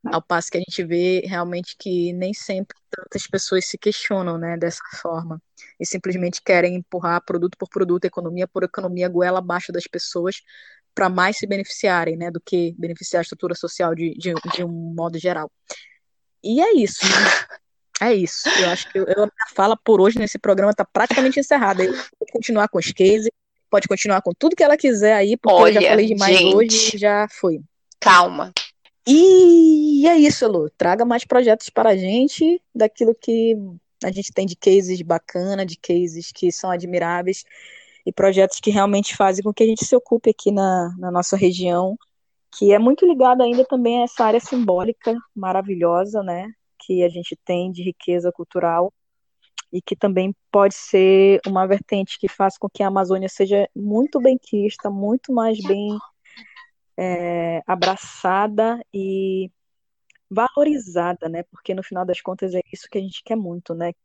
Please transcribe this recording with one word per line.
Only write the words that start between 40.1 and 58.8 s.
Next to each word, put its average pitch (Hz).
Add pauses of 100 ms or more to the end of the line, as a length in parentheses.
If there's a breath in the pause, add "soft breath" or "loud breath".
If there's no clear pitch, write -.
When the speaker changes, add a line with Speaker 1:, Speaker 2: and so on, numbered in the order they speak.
Speaker 1:
aqui -
na, 185
na 180
nossa 180
região, 180 (600)
que 202
é 208
muito 254
ligada 254
ainda 247
também 240
a 240
essa 240
área 220
simbólica 226 (180)
maravilhosa, 190
né, 185 (260)
que 180
a 175
gente 175
tem 180
de 175
riqueza 175
cultural, 175 (800)
e 180
que -
também 190 (160)
pode 196
ser 190
uma 190
vertente 196
que 196
faça 196
com 202
que -
a 196
Amazônia 190
seja 202
muito 220
bem 262
quista, 208
muito 208
mais 226
bem, 202 (1000 soft breath)
é, 175
abraçada 202